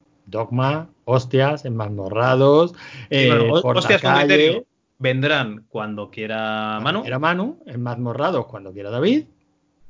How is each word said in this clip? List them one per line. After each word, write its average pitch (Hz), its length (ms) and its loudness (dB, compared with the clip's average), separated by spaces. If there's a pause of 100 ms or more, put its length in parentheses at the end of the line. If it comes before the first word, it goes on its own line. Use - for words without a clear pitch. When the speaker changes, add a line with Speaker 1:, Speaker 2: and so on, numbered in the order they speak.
(240)
Speaker 1:
Dogma, 127 640 -4 (160)
hostias, 135 600 0
enmazmorrados, 120 1040 2 (380)
Speaker 2:
Sí, 135 160 4
bueno, 117 180 4
Speaker 1:
eh, 113 60 2
Speaker 2:
ho-, 165 100 2
Speaker 1:
por 127 140 0
la - 60 2
Speaker 2:
hostias - 200 2
con 131 120 2
Speaker 1:
calle. 143 220 4
Speaker 2:
criterio 160 300 4 (340)
vendrán 131 680 -2
cuando 107 420 -8
quiera 110 680 -6
Speaker 1:
Cuando 117 40 -6
Speaker 2:
Manu. 180 180 -2
Speaker 1:
quiera 127 160 -6
Manu, 180 480 -4
enmazmorrados 123 800 -4
cuando 98 260 -16
quiera 101 160 -12
David. 185 360 0 (640)